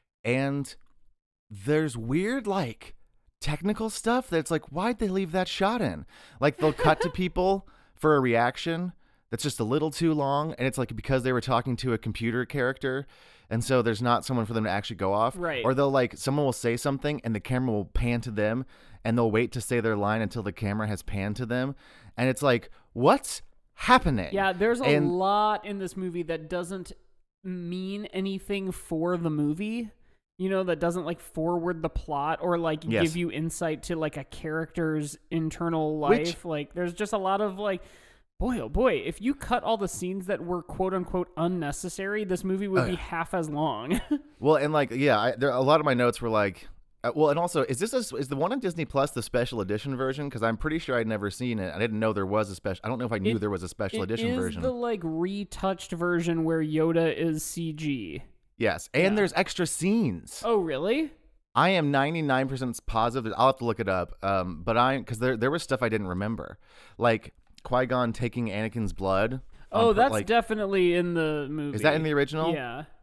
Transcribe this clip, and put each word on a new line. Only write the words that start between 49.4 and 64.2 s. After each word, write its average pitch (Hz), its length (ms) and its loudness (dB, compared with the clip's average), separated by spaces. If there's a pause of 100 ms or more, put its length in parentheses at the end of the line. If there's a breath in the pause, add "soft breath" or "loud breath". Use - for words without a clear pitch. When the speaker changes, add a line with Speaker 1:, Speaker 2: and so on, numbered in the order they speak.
Speaker 1:
edition 104 340 -2
version? 135 360 -4
'Cause 120 120 -4
I'm 113 140 2
pretty 156 220 -2
sure 131 200 -2
I'd 113 80 0
never 104 240 -2
seen 120 280 -4
it. 90 160 -4
I 87 40 -8
didn't 110 220 0
know 110 140 2
there 98 100 0
was 101 240 0
a 98 60 -10
special, 92 280 -6
I 107 60 -6
don't 120 100 -2
know 123 60 -4
if 113 80 -2
I 107 60 0
knew 110 180 2
Speaker 2:
It, 98 40 0
Speaker 1:
there 104 100 0
was 90 120 -2
a 90 60 -8
special 107 320 -4
Speaker 2:
it 95 40 0
Speaker 1:
edition 226 260 -2
Speaker 2:
is 254 80 -2
Speaker 1:
version. 226 240 -4
Speaker 2:
the, 254 100 0
like, 240 320 -4
retouched 185 880 -4
version 170 520 0
where 160 200 2
Yoda 160 500 2
is 156 300 -2
C 165 300 -6
G. 131 480 -4 (340)
Speaker 1:
Yes, 92 360 0
and 143 120 4
Speaker 2:
Yeah. 208 100 4
Speaker 1:
there's 202 200 2
extra 180 320 0
scenes. 180 800 -2
Speaker 2:
Oh, 226 140 2
really? 190 540 0 (420)
Speaker 1:
I 156 160 6
am 160 200 4
ninety-nine 139 580 2
percent 127 380 -4
positive. 113 500 0
I'll 127 100 6
have 135 100 6
to - 80 -6
look 117 160 0
it 98 80 0
up. 90 340 -2